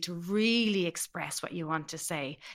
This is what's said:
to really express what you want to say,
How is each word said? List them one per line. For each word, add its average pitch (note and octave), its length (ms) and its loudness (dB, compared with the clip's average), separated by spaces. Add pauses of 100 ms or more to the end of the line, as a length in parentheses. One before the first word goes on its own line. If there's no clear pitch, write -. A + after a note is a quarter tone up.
to F3+ 80 -4
really G#3 720 4
express D#3+ 560 -4
what - 120 -6
you E3+ 120 -4
want D#3 240 -2
to D#3+ 80 -8
say, D3 400 -4 (180)